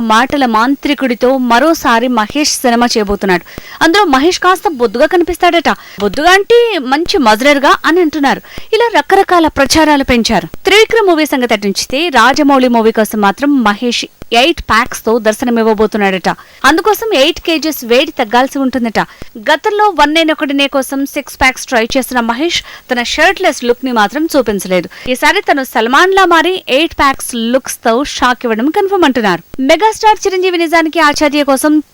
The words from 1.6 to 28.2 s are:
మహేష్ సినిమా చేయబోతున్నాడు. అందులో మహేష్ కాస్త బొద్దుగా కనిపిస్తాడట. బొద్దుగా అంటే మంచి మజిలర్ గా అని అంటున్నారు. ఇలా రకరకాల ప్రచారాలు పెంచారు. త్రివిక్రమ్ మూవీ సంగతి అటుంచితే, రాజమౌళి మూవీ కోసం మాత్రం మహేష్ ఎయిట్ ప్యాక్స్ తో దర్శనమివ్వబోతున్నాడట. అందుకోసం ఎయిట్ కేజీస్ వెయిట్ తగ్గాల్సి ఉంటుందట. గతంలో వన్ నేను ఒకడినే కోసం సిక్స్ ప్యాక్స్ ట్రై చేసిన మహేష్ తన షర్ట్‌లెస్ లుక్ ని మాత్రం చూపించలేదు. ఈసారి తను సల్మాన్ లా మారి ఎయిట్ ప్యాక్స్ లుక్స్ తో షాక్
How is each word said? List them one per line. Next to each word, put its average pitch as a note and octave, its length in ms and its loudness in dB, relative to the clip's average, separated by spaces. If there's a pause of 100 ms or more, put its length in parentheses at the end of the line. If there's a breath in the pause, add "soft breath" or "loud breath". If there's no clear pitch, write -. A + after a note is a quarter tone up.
మహేష్ C4+ 340 -2 (120)
సినిమా A#3+ 300 2
చేయబోతున్నాడు. G3+ 500 -2 (400 loud breath)
అందులో F4 200 4 (120)
మహేష్ D#4 280 2
కాస్త F#4 260 0 (120)
బొద్దుగా A#3+ 320 0
కనిపిస్తాడట. E4+ 580 0 (320 loud breath)
బొద్దుగా C#4+ 340 0
అంటే A#4 220 2 (320)
మంచి E4+ 260 -2 (100)
మజిలర్ B3+ 380 2
గా F4+ 60 4 (180)
అని F4 160 2
అంటున్నారు. C#4 380 -2 (320 loud breath)
ఇలా A#4 120 2 (120)
రకరకాల F4+ 480 2 (100)
ప్రచారాలు D4 540 2
పెంచారు. G#3 380 0 (180)
త్రివిక్రమ్ G#4+ 440 2
మూవీ D#4 220 2
సంగతి B3 260 0
అటుంచితే, G#3 420 -4 (180)
రాజమౌళి C4+ 580 4
మూవీ A3 240 2
కోసం G#3+ 260 -2
మాత్రం C#4 240 0 (160)
మహేష్ A3+ 380 -2 (340)
ఎయిట్ D4+ 200 0 (120)
ప్యాక్స్ A3+ 340 0
తో A3 60 0 (140)
దర్శనమివ్వబోతున్నాడట. G#3+ 1040 0 (400 loud breath)
అందుకోసం G4 380 0 (140)
ఎయిట్ D#4 240 0
కేజీస్ D#4 340 -4 (120)
వెయిట్ D4 280 2
తగ్గాల్సి B3 440 0
ఉంటుందట. A#3+ 360 -2 (480 loud breath)
గతంలో G#4 380 0 (140)
వన్ D4 180 2
నేను D#4+ 180 2
ఒకడినే C#4 400 -2
కోసం C4+ 240 -2 (140)
సిక్స్ - 280 -10
ప్యాక్స్ C4 280 -2
ట్రై A3+ 140 0 (120)
చేసిన B3+ 320 -2
మహేష్ C#4 320 -4 (300 loud breath)
తన A#3+ 140 -4 (100)
షర్ట్‌లెస్ D#4 540 0
లుక్ A#3+ 200 -2
ని B3+ 120 -4
మాత్రం A#3 340 0
చూపించలేదు. F#3+ 540 0 (260 loud breath)
ఈసారి D#4+ 340 0
తను C#4+ 240 0
సల్మాన్ C4+ 460 2
లా F#4+ 160 4
మారి E4 200 2 (240)
ఎయిట్ D#4+ 240 -2
ప్యాక్స్ C#4 300 -2 (220)
లుక్స్ - 340 -4
తో A3+ 80 2 (220)
షాక్ B3 300 -2